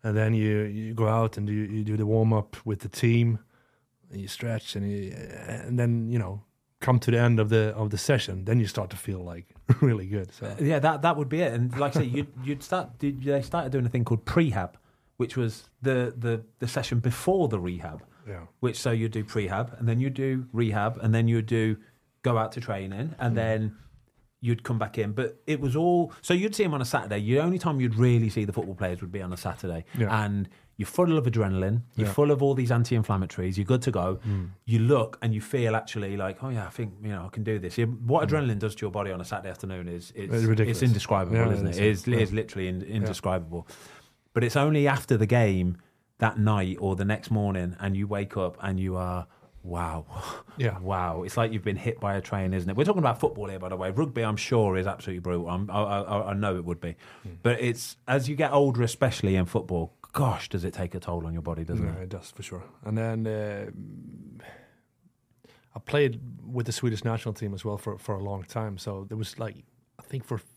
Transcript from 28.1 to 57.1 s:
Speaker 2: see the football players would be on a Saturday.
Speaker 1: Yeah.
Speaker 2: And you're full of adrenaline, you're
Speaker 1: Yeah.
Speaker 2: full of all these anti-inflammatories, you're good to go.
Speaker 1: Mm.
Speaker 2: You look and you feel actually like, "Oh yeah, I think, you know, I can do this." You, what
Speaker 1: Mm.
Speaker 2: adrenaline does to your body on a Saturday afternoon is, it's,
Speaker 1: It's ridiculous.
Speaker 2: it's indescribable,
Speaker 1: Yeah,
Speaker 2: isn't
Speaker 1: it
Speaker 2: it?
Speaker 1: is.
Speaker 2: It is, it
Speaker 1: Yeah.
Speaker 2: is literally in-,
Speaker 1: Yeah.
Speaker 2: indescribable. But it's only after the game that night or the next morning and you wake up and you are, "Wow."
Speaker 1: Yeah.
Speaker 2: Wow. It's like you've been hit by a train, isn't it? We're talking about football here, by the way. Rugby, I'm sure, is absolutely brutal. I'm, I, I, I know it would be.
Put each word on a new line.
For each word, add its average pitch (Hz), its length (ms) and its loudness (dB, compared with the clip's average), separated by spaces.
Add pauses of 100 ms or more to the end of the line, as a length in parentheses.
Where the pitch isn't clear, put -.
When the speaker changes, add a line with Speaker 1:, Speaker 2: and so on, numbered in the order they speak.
Speaker 2:
see 104 160 0
the 101 80 -4
football 92 220 -4
players 90 260 -4
would 90 120 -10
be 98 100 -8
on 90 100 -8
a 90 60 -8
Saturday. 85 460 -6 (120)
Speaker 1:
Yeah. 107 280 2
Speaker 2:
And 101 240 -2 (280)
you're 101 100 -4
full 175 300 4
of 147 100 2
adrenaline, 104 560 2 (140)
you're 110 120 2
Speaker 1:
Yeah. 98 40 -4
Speaker 2:
full 147 180 6
of 139 120 4
all 139 120 4
these 127 160 0
anti-inflammatories, 101 840 2
you're 101 80 0
good 123 180 4
to 135 80 0
go. 92 280 0 (100)
Speaker 1:
Mm. 95 220 -2 (160)
Speaker 2:
You 113 140 4
look 117 420 4
and 113 120 0
you 107 60 -2
feel 117 360 0
actually 104 420 -4
like, 95 240 -4
"Oh 135 80 -6
yeah, 110 160 -4
I - 40 -12
think, 107 320 -8
you 107 80 -6
know, 92 160 -6
I - 40 -10
can 113 140 -8
do 107 140 -2
this." 90 200 -6
You, 117 80 2
what 123 420 2
Speaker 1:
Mm. - 40 2
Speaker 2:
adrenaline 131 260 0
does 104 160 -4
to - 120 -10
your 98 40 -4
body 98 220 -4
on 90 80 -6
a 90 40 -8
Saturday 98 260 -8
afternoon 90 380 -8
is, 87 260 -10
it's, 98 200 -6
Speaker 1:
It's 113 100 2
ridiculous. 110 340 4
Speaker 2:
it's 127 120 4
indescribable, 101 480 2
Speaker 1:
Yeah, 113 140 4
Speaker 2:
isn't 101 140 0
Speaker 1:
it 82 40 2
Speaker 2:
it? 85 60 -4
Speaker 1:
is. 95 40 0
Speaker 2:
It 104 60 6
is, 104 220 2
it - 20 2
Speaker 1:
Yeah. 117 80 4
Speaker 2:
is 101 140 2
literally 98 360 -4
in-, 90 120 -4
Speaker 1:
Yeah. 104 160 -6
Speaker 2:
indescribable. 90 720 -2 (680)
But 113 100 4
it's 117 120 0
only 147 320 4
after 135 280 2
the 107 100 4
game 98 500 4 (420)
that 113 200 2
night 104 420 2
or 95 160 0
the 98 80 -2
next 104 260 -2
morning 95 500 0
and 98 160 0
you 101 100 -2
wake 101 300 -4
up 92 240 -2
and 95 200 -2
you 92 160 -2
are, 90 300 -4 (360)
"Wow." 85 420 -6 (520)
Speaker 1:
Yeah. 107 220 -2
Speaker 2:
Wow. 90 460 -2
It's - 120 -6
like 113 160 2
you've 104 120 -4
been 101 120 -2 (120)
hit 113 100 -4
by 101 160 -2
a 98 60 -2
train, 95 340 -4
isn't 90 160 -2
it? 95 60 -2
We're 139 80 4
talking 190 160 2
about 123 200 2
football 104 280 -2
here, 95 100 -10
by 92 100 -8
the 92 80 -6
way. 92 140 -2
Rugby, 117 340 -2
I'm 107 120 0
sure, 104 400 4
is 92 100 0
absolutely 95 340 -6
brutal. 87 280 -2
I'm, 92 220 -2
I, 101 120 0
I, 101 480 -2
I - 40 -2
know 101 220 0
it 87 80 -6
would 85 160 -4
be. 85 160 -8 (300)